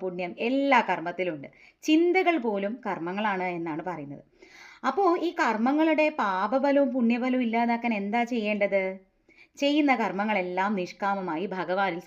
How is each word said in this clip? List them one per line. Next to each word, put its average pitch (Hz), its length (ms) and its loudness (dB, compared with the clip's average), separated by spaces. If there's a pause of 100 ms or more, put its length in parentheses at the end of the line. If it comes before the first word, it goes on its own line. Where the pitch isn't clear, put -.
പുണ്യം 180 360 -6
എല്ലാ 269 420 4 (100)
കർമ്മത്തിലുണ്ട്. 170 580 -4 (360)
ചിന്തകൾ 339 540 4
പോലും 208 340 -2 (140)
കർമ്മങ്ങളാണ് 185 600 -4 (100)
എന്നാണ് 165 320 -6
പറയുന്നത്. 143 340 -10 (640)
അപ്പോ 381 160 0 (220)
ഈ - 20 0 (120)
കർമ്മങ്ങളുടെ 294 680 2 (140)
പാപഫലവും 247 760 2
പുണ്യഫലവും 247 520 2
ഇല്ലാതാക്കാൻ 233 480 0
എന്താ 202 300 -2
ചെയ്യേണ്ടത്? 208 580 0 (760)
ചെയ്യുന്ന 285 380 4
കർമ്മങ്ങളെല്ലാം 202 800 -2
നിഷ്കാമമായി 185 680 -4
ഭഗവാനിൽ 185 600 -2